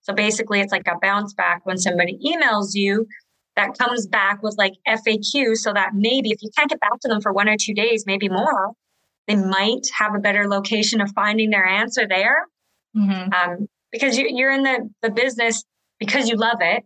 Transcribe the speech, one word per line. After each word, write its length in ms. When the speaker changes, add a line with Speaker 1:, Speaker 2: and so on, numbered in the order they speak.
Speaker 1:
So 100
basically 480
it's 120
like 160
a 120
bounce 340
back 300
when 140
somebody 480
emails 480
you 320
that 220
comes 280
back 360
with 160
like 160
F 220
A 80
Q 400
so 160
that 220
maybe 340
if 140
you 120
can't 140
get 100
back 220
to 80
them 140
for 100
one 160
or 100
two 140
days, 340
maybe 220
more, 440
they 80
might 520
have 180
a 40
better 280
location 540
of 140
finding 340
their 160
answer 420
there. 400
Speaker 2:
Mm-hmm. 380
Speaker 1:
Um, 340
because 280
you, 120
you're 200
in 120
the, 280
the 80
business 560
because 300
you 80
love 240
it 260